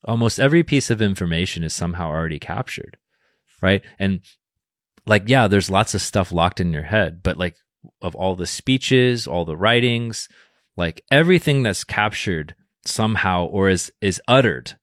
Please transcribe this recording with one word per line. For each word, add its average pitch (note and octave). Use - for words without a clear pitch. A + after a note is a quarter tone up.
almost A#2
every D#3
piece C#3
of A2
information F2
is D#2+
somehow F2
already D#2+
captured, -
right? G2
And, G2
like, G#2+
yeah, B2
there's G2
lots G2+
of F#2+
stuff -
locked F2
in F2
your D2+
head, F2
but, F2+
like, F2+
of F2
all F#2
the F2+
speeches, B2+
all E2
the D#2
writings, A#2
like, E2+
everything D3+
that's G2+
captured G2
somehow G2
or G2
is, F#2
is G2
uttered A#2